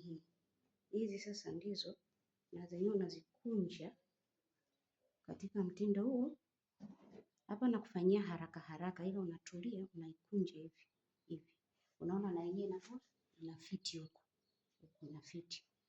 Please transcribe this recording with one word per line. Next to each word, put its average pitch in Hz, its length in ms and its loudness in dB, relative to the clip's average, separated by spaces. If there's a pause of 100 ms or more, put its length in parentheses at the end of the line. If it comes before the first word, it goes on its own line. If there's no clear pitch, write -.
hii. 165 200 -8 (680)
Hizi 202 280 0
sasa 202 340 -6
ndizo 202 440 -4 (560)
na 175 140 -8
zenyewe 180 280 4
unazikunja 180 1000 0 (1300)
katika 196 360 -2
mtindo 202 420 4
huo. 269 320 2 (1120)
Hapa 208 220 2
nakufanyia 202 540 6
haraka 165 380 -4
haraka, 170 460 -4
ila 190 140 0
unatulia, 185 760 -4
unaikunja 165 600 -2
hivi, 156 340 -14 (400)
hivi. 165 180 -8 (540)
Unaona 185 320 2
na 170 100 2
yenyewe 190 260 0
inakuwa 214 320 -6 (360)
inafiti 165 640 -6
huku. 160 200 -14 (600)
Huku - 260 -16
inafiti. - 580 -10 (240)